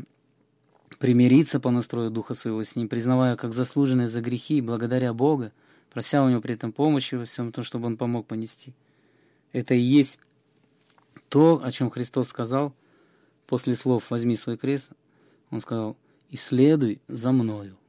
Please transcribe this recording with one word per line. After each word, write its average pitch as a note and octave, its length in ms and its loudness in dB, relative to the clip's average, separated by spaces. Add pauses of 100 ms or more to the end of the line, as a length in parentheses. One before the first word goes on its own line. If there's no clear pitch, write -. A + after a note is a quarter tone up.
(1000)
примириться B2+ 640 6
по B2+ 100 -2
настрою A#2+ 400 -2
духа A2+ 240 -8
своего A2 300 -6
с - 120 -8
ним, A2+ 120 -4
признавая B2 480 0
как A#2 160 -8
заслуженное B2+ 560 0
за A2+ 140 -6
грехи B2 360 -4
и B2+ 40 0
благодаря A#2+ 500 -2
Бога, B2 400 0 (400)
прося C#3 320 0
у C3 60 6
него A#2+ 100 2
при A#2+ 140 -6
этом A2 180 -6
помощи C#3+ 420 0
во A#2+ 120 -6
всём A#2 260 -6
том, B2 100 -8
чтобы A#2 240 -8
он A2+ 120 -4
помог A#2+ 280 -4
понести. A2+ 460 -10 (800)
Это B2 220 -2
и B2 60 4
есть C3 380 4 (1120)
то, D#3 340 6
о C3 80 -6
чём B2+ 200 -2
Христос B2 380 -4
сказал C3+ 440 -4 (760)
после B2 300 -2
слов B2 340 -2
«возьми A#2+ 260 -2
свой A#2 200 -6
крест». C#3 360 -6 (580)
Он A#2+ 100 -8
сказал: A2 360 -8 (340)
«И C3+ 60 -14
следуй C3+ 720 2
за A#2+ 240 -4
мною». G#2+ 440 -2 (120)